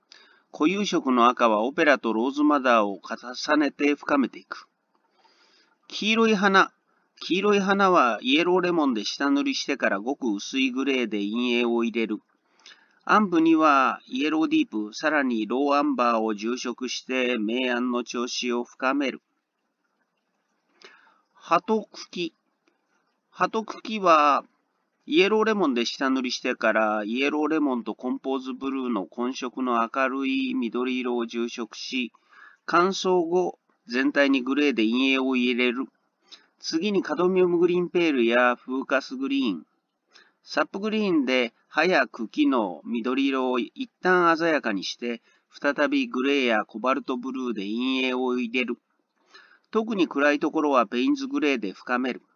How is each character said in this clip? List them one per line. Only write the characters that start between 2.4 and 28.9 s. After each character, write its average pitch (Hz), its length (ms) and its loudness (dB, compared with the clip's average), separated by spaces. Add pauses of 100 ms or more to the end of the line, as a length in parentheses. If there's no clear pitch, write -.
マ 151 160 4
ダ 117 260 4
ー - 20 -4
を 98 140 -10
重 123 560 -4
ね 143 140 0
て 143 240 0
深 143 240 -2
め 123 100 0
て - 80 -16
い - 80 -20
く。 - 220 -18 (1200)
黄 208 240 -4
色 226 160 4
い 220 80 4
花。 190 360 4 (500)
黄 170 180 -2
色 202 160 4
い 202 40 4
花 196 300 2
は 127 320 4
イ 131 160 2
エ 170 60 2
ロ 175 140 2
ー - 20 4
レ 175 120 0
モ 160 140 2
ン 131 80 2
で 104 100 -2
下 143 280 -2
塗 143 120 2
り 139 120 -2
し - 100 -6
て 139 120 -2
か 120 120 0
ら 101 100 0
ご 127 160 -4
く 120 160 -2
薄 101 280 -4
い 131 100 2
グ 131 160 -4
レ 131 200 0
ー 107 40 -8
で 104 80 -4
陰 120 460 0
影 - 20 2
を 117 180 2
入 117 160 -2
れ 113 60 0
る。 104 140 -6 (840)
暗 202 260 2
部 165 120 4
に 165 140 6
は 139 520 4
イ 127 180 -4
エ 156 40 0
ロ 156 120 0
ー 160 60 2
デ 156 100 0
ィ 156 40 4
ー 127 60 -2
プ、 107 260 -6
さ 156 160 -4
ら 147 140 0
に 113 240 -2
ロ 117 100 -2 (140)
ー 139 40 2
ア 143 60 2
ン 147 140 0
バ 120 240 2
ー - 0 -
を 110 160 -2
重 110 200 -4
色 123 320 -8
し - 140 -10
て 123 380 -2
明 123 360 -2
暗 123 160 -2
の 120 120 -2
調 123 240 -6
子 123 260 -4
を 120 100 -2
深 131 300 -4
め 143 180 -2
る。 - 100 -16 (2000)
葉 - 280 -2
と 220 300 -4
茎。 - 440 -10 (960)
葉 180 180 -2
と 220 160 -4
茎 - 340 -8
は 151 460 4 (600)
イ 156 140 4
エ 196 80 4
ロ 214 120 4
ー - 40 2
レ 220 100 2
モ 190 120 2
ン 131 60 0
で 117 120 0
下 135 260 -4
塗 131 100 0
り 127 100 -4
し - 100 -8
て 127 120 -2
か 113 200 2
ら、 107 300 0
イ 117 200 -4
エ 143 80 0
ロ 151 100 -2
ー 151 60 0
レ 156 120 0
モ 139 160 0
ン 113 80 -4
と 104 120 -6
コ 127 160 -6
ン 135 80 -6
ポ 135 160 -4
ー - 20 -6
ズ 131 160 -8
ブ 131 160 -8
ル 135 140 -4
ー 123 100 -2